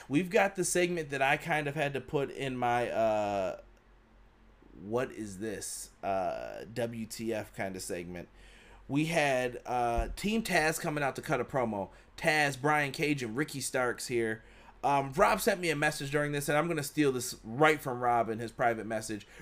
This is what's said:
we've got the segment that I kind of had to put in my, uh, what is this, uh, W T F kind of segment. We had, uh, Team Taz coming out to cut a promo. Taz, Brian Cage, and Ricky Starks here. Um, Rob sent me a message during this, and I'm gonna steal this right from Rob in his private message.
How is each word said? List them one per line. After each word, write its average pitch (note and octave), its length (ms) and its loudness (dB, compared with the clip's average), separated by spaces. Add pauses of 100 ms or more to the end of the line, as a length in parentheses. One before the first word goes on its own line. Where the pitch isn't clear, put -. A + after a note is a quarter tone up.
we've E3+ 220 2
got G3 240 4
the F3+ 100 0
segment F3 460 0
that C#3 100 0
I C#3+ 160 4
kind D3+ 300 0
of C#3+ 80 -4
had C#3+ 180 0
to C3+ 80 -2
put C#3 300 -2
in C3+ 260 -4
my, A#2+ 320 2
uh, G#2 680 2 (1200)
what A2+ 300 -2
is G2+ 260 -10
this, G2 540 -8 (120)
uh, B1 600 -2 (100)
W A#2 320 -4
T A2 300 -4
F G#2 200 -8
kind F#2+ 200 -4
of F#2 80 -8
segment. F2 460 -8 (580)
We C#3+ 180 0
had, C3+ 640 0
uh, A#2+ 480 0
Team A3 260 0
Taz D#3+ 380 2
coming D3+ 240 -2
out C3 140 0
to A#2+ 40 -8
cut C#3+ 180 0
a A#2 60 -2
promo. A2 440 -2 (280)
Taz, D3 420 2
Brian D3 320 2
Cage, D3 300 0
and A2 140 -6
Ricky D3 260 -4
Starks B2 460 0
here. A2+ 340 0 (420)
Um, C#3 320 2
Rob G#3 240 4
sent G3 200 2
me F3 100 0
a D3+ 60 2
message D3 340 0
during D3 220 0
this, C#3+ 180 -2
and D3 80 4
I'm D#3+ 100 2
gonna E3 140 -2
steal C#3+ 300 2
this A#2+ 320 -2
right D3 360 4
from B2+ 200 -4
Rob A#2+ 300 4
in A2+ 100 -4
his A#2+ 120 -6
private A2+ 360 0
message. A2 400 -6 (140)